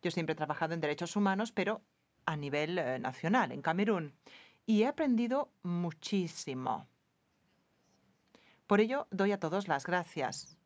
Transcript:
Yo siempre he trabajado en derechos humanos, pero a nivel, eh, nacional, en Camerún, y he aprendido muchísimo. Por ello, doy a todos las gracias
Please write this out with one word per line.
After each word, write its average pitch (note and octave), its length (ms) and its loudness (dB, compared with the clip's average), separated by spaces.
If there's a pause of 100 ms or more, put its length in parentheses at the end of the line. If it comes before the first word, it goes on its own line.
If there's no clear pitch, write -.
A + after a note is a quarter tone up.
Yo F3 100 -2
siempre D#3+ 220 -2
he - 20 -2
trabajado D#3 380 -4
en E3 80 -4
derechos D#3 340 -2
humanos, G3+ 360 0
pero G3+ 300 -2 (440)
a D#3 100 0
nivel, D3+ 420 0
eh, C3 220 0
nacional, D#3+ 520 0
en C#3 100 -8
Camerún, F3 520 0 (520)
y G#3+ 180 6
he A#3+ 40 4
aprendido C4+ 640 0 (120)
muchísimo. E3+ 1200 -4 (1800)
Por G3+ 140 6
ello, B3+ 300 0
doy G3 200 0
a G3 80 0
todos F#3 280 -2
las C#3 180 0
gracias E3 800 -4